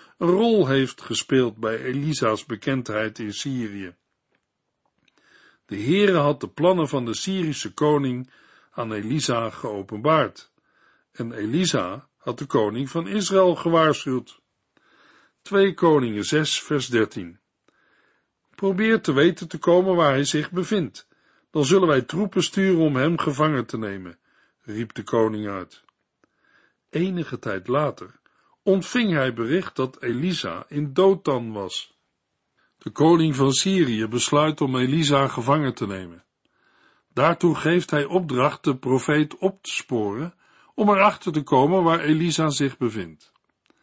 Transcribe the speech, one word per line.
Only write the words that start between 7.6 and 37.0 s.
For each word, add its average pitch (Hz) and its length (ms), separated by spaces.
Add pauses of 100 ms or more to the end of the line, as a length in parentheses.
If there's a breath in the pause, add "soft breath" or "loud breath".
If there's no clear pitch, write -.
koning 139 560 (400 soft breath)
aan 113 220
Elisa 113 580
geopenbaard. 107 1000 (600)
En 117 200
Elisa 117 840
had - 220
de 143 80
koning 113 440
van 165 160
Israël 190 480
gewaarschuwd. 160 840 (1000 soft breath)
Twee 196 320
Koningen 127 500
zes, 151 380
vers 139 240
dertien. 104 520 (1160)
"Probeer 208 460
te 156 120
weten 160 360
te 160 100
komen 180 380
waar 160 140
hij 135 140
zich 151 260
bevindt. 175 580 (420)
Dan 151 140
zullen 180 240
wij 135 140
troepen 185 400
sturen 190 360
om 156 180
hem 156 220
gevangen 147 480
te - 120
nemen," 98 400 (420)
riep 107 340
de - 80
koning 110 460
uit. 95 360 (1040)
Enige 175 480
tijd 95 300
later 127 520 (420)
ontving 196 500
hij 131 220
bericht 120 420
dat 131 260
Elisa 123 640
in 147 240
Dothan 147 600
was. - 460 (800)
De - 120
koning 160 460
van 135 160
Syrië 131 540
besluit 147 540
om 131 160
Elisa 139 520
gevangen 135 460
te 113 120
nemen. 92 380 (880)